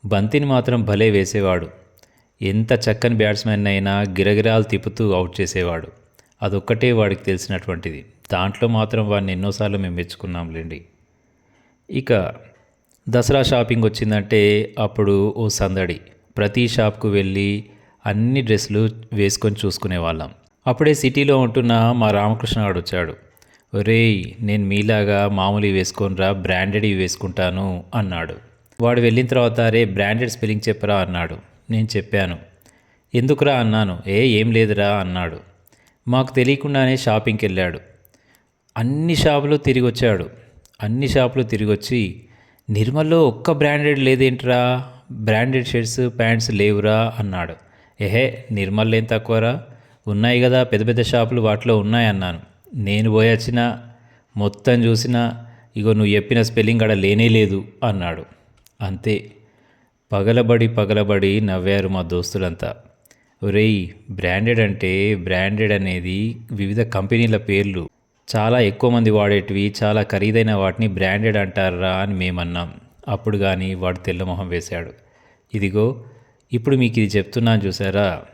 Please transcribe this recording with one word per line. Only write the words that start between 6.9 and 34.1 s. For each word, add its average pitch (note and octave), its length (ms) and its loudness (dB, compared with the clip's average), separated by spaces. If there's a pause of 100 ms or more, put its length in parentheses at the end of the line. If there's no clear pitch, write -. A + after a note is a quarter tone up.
వాడికి G#2 320 0
తెలిసినటువంటిది. F2 800 -6 (280)
దాంట్లో G2 360 -2
మాత్రం A2 400 0
వాడిని G2 240 0
ఎన్నోసార్లు G2+ 460 -4
మేము F2+ 160 -4
మెచ్చుకున్నాంలేండి. E2+ 920 -10 (1040)
ఇక B2+ 420 -2 (760)
దసరా B2 340 2
షాపింగ్ A#2 420 0
వచ్చిందంటే G#2 920 2
అప్పుడు G2+ 580 0
ఓ A2+ 120 -2
సందడి. F#2+ 520 -2 (360)
ప్రతి G#2 320 0
షాప్కు A2 400 0
వెళ్ళి G2+ 560 0 (420)
అన్ని A2+ 340 0
డ్రెస్సులు A2 480 0 (240)
వేసుకొని G2+ 420 0 (120)
చూసుకునేవాళ్ళం. E2+ 640 -4 (360)
అప్పుడే D3+ 280 2
సిటీలో C#3 440 2
ఉంటున్న A#2 540 2
మా A#2 180 2
రామకృష్ణ G#2+ 500 0
గాడు G2 180 0
వచ్చాడు. F2 360 -6 (600)
"ఒరేయ్, G#2 500 2 (160)
నేను G#2 260 0
మీలాగా G2+ 640 2
మామూలు G2+ 380 0
వేసుకోనరా, F#2+ 680 0
బ్రాండెడ్ F#2+ 540 -2
వేసుకుంటాను" F#2 1000 -4 (100)
అన్నాడు. F2+ 400 -6 (460)
వాడు A#2+ 200 2
వెళ్ళిన A#2 260 4
తర్వాత, A#2+ 340 2
"అరే, A#2 240 4
బ్రాండెడ్ G#2 460 0
స్పెల్లింగ్ G#2+ 380 -4
చెప్పరా" G#2 280 0
అన్నాడు. F2 400 -4 (340)
నేను A2 260 0
చెప్పాను. F#2+ 420 -2 (760)
"ఎందుకురా?" C#3 420 2
అన్నాను. G#2+ 500 0
"ఏ, G2+ 200 2